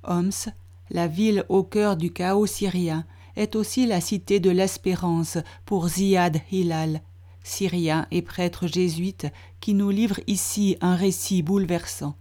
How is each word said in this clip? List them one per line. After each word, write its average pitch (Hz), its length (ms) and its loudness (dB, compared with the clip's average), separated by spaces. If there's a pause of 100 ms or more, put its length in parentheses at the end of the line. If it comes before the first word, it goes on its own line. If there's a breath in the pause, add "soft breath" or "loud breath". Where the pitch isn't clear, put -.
Homs, 180 480 -2 (380)
la 170 180 -2
ville 202 400 2
au 190 160 2
cœur 208 320 0
du 170 160 -2
chaos 190 340 0
syrien, 175 580 -2 (300 loud breath)
est 214 220 -2
aussi 214 280 0
la 202 160 2
cité 196 380 0
de 185 100 4
l'espérance 180 880 0 (280 loud breath)
pour 175 240 0
Ziad 175 520 2 (120)
Hilal, 160 500 0 (400 soft breath)
syrien 170 720 0
et 170 100 0
prêtre 175 460 -2
jésuite, 175 580 -2 (340 loud breath)
qui 208 140 0
nous 202 160 4
livre 202 380 0
ici 202 520 0
un 180 140 4
récit 185 480 0
bouleversant. 165 800 -2